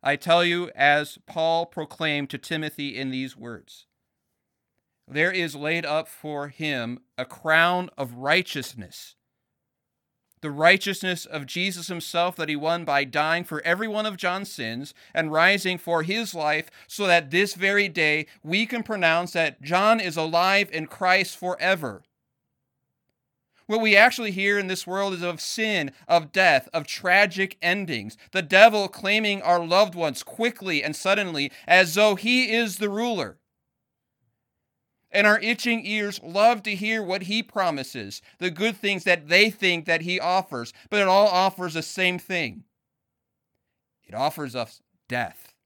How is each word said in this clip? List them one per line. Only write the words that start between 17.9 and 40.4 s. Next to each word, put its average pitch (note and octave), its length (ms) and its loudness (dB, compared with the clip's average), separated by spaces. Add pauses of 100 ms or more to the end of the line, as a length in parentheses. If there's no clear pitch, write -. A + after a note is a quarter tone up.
we G3 240 0
can A#3 160 -4
pronounce F3 500 0
that D#3+ 300 -2
John G3 360 4
is F3 180 -4
alive F#3 540 2
in D#3 140 -6
Christ F#3 500 0
forever. E3+ 680 -4 (1600)
What A3 140 0
we G#3+ 140 6
actually A3+ 340 6
hear G3 300 0
in G3 80 -4
this F#3 180 -6
world G3 300 -2
is F3 80 -8
of F3 180 -6
sin, G3+ 500 -2 (160)
of D#3+ 240 2
death, E3+ 400 4
of D#3 140 -4
tragic F#3+ 800 0
endings, E3 520 -2 (160)
the F#3 120 -2
devil G3+ 440 8
claiming G3+ 540 -2
our F3 240 2
loved F3+ 300 2
ones D#3+ 260 -4
quickly F#3+ 640 -4
and D3+ 120 -4
suddenly F3+ 560 -2 (160)
as F3+ 280 6
though G#3 180 4
he G#3 380 0
is A3+ 260 -2
the G#3 140 -2
ruler. G3+ 480 -4 (1700)
And G3+ 160 2
our G#3+ 140 6
itching A3+ 440 -2
ears G#3 380 -4
love G#3 420 2
to G#3+ 120 -4
hear G#3+ 260 -2
what G3 220 -4
he G#3 180 -4
promises, C#3 800 -6 (160)
the F3+ 140 -4
good G3 260 -2
things G3 280 -2
that E3+ 240 0
they G3 200 6
think F3 360 -2
that E3 160 0
he F3+ 180 -4
offers, E3+ 520 -2 (200)